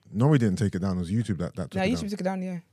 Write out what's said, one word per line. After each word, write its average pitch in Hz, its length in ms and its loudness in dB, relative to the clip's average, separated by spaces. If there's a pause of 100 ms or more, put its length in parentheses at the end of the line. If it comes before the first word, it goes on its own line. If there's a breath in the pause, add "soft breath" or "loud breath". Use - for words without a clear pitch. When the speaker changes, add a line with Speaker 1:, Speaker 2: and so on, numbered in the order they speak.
(140)
Speaker 1:
Nori 120 240 6
didn't 107 180 2
take 101 180 0
it 90 60 -2
down. 95 160 0
It 90 40 -2
was 85 100 -4
YouTube 104 280 0
that, 85 180 -4
that 87 140 -8
took - 60 -6
Speaker 2:
No, 190 60 0
Speaker 1:
it 202 100 2
Speaker 2:
YouTube - 100 -2
Speaker 1:
down. 202 80 -6
Speaker 2:
took 208 100 -8
it 185 40 -4
down, 185 180 -2
yeah. 185 160 -6 (140)